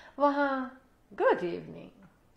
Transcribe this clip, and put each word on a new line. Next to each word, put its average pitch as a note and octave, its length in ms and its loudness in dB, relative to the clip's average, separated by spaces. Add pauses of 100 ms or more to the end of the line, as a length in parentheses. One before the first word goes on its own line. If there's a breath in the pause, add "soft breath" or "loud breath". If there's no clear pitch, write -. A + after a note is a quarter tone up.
(180 loud breath)
वहाँ C#4 640 0 (300)
गुड A4+ 260 4
इवनिंग। E3 520 -8 (460)